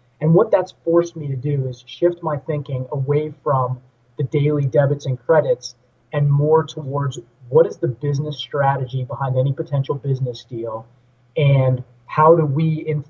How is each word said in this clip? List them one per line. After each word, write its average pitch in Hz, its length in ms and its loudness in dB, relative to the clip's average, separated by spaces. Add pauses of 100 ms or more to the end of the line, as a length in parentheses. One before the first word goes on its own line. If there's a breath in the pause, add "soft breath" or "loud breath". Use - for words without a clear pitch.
(220)
And 160 140 4
what 220 160 4
that's 185 320 0
forced 170 320 0
me 147 140 -10
to 135 60 -6
do 131 320 -2
is 123 200 -12
shift - 340 -2
my 151 160 -4
thinking 139 540 -6
away 147 420 -2 (100)
from 127 380 -2 (360)
the 151 60 -2
daily 147 420 0
debits 139 420 0
and 127 100 -4
credits 143 580 0 (380)
and 147 160 2
more 151 340 4
towards 139 540 -8 (300)
what 151 180 6
is - 120 -8
the 160 100 -2
business 143 500 -4
strategy 135 680 -2
behind 131 300 -4
any 135 160 2
potential 139 440 -4
business 131 480 -4
deal, 113 420 -8 (520)
and 135 460 2 (220)
how 156 300 6
do 156 100 2
we 156 400 0
in 151 240 -4